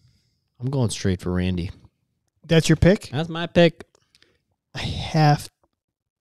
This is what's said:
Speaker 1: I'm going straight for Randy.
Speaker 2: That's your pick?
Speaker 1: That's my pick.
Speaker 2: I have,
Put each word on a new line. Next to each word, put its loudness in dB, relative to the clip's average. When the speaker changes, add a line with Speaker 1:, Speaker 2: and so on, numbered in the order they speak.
Speaker 1:
I'm -6
going 0
straight -4
for -6
Randy. -4
Speaker 2:
That's 2
your 4
pick? 2
Speaker 1:
That's -6
my -8
pick. 2
Speaker 2:
I -12
have, 0